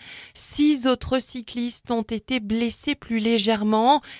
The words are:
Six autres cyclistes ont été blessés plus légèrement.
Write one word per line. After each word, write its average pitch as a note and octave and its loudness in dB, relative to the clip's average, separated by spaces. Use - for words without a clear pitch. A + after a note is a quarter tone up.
Six D4 0
autres C4 0
cyclistes A#3+ -8
ont A#3 0
été A3+ -4
blessés A3+ -2
plus A3+ -4
légèrement. A3 4